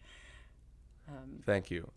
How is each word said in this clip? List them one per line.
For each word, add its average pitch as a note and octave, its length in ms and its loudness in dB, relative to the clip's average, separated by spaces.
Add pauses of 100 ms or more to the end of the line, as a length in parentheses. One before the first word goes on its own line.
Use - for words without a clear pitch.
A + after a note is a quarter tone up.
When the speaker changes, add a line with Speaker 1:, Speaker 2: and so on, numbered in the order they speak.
(1080)
Speaker 1:
Um, C#3 360 -6
Speaker 2:
Thank G2 240 8
you. F2 280 0